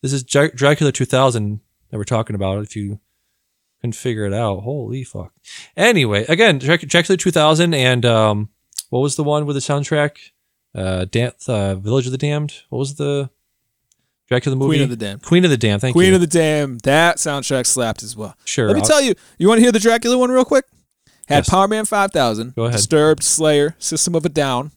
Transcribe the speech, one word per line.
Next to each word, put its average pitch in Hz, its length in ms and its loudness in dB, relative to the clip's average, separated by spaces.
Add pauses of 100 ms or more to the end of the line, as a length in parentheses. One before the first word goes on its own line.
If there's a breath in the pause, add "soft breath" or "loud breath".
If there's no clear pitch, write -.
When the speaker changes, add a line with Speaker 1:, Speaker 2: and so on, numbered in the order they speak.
Speaker 1:
this 135 120 -4
is 135 100 -4
Dra-, 143 280 0
Dracula 143 400 2
two 127 140 -4
thousand 117 540 0 (300)
that 117 80 -10
we're 104 80 -6
talking 110 300 -4
about, 98 280 -4
if - 120 -14
you 104 240 -8 (800)
couldn't 117 140 -6
figure 107 300 -6
it 98 80 -2
out. 101 280 -4
Holy 127 420 -8
fuck. - 300 -14 (420 loud breath)
Anyway, 135 540 2
again, 170 300 4
Drac-, 151 280 0
Dracula 175 300 2
two 180 140 0
thousand 156 420 2
and, 127 320 0
um, 107 440 2 (400)
what 127 100 -2
was 135 160 -2
the 156 80 -4
one 147 240 -2
with 143 80 -4
the 139 40 -2
soundtrack? 147 580 -2 (580)
Uh, 92 300 -4
Dan-, 117 260 -2 (160)
uh, 98 280 -2
Village 113 300 -2
of 127 60 -6
the 131 80 -6
Damned? 147 500 -4
What - 100 -8
was 139 160 -6
the 143 360 -4 (960)
Dracula 131 280 -2
movie? 135 220 0
Speaker 2:
Queen 139 60 2
of 127 80 -2
the 120 40 -8
Damned. 104 280 -10
Speaker 1:
Queen 175 200 4
of 175 80 2
the 135 60 2
Damned, 104 240 0
thank 127 140 -2
Speaker 2:
Queen 185 140 6
Speaker 1:
you. 190 60 6
Speaker 2:
of 180 60 4
the 170 60 0
Damned. 147 540 0
That 160 360 2
soundtrack 139 480 -4
slapped 117 380 -4
as 113 120 -14
well. 107 200 -14 (100)
Speaker 1:
Sure, 117 220 -2
Speaker 2:
Let - 80 4
me 302 60 0
Speaker 1:
I'll - 60 -2
Speaker 2:
tell 294 140 4
you, 240 140 0 (240 soft breath)
you 170 80 4
wanna 220 140 6
hear 247 100 6
the 214 80 2
Dracula 233 400 2
one 254 120 2
real 254 140 2
quick? 269 200 0 (640 loud breath)
Had 143 100 2
Speaker 1:
Yes. 139 120 0
Speaker 2:
Power 190 200 4
Man 214 160 -2
five 202 260 0
thousand, 120 440 -2
Speaker 1:
Go 113 100 -4
ahead. 120 120 -2
Speaker 2:
Disturbed, 151 460 2
Slayer, 151 560 2
System 170 360 -4
of 160 100 -2
a 175 40 0
Down 143 480 -4